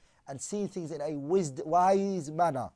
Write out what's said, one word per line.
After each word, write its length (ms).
and 100
seeing 300
things 220
in 100
a 120
wisd-, 520
wise 680
manner. 460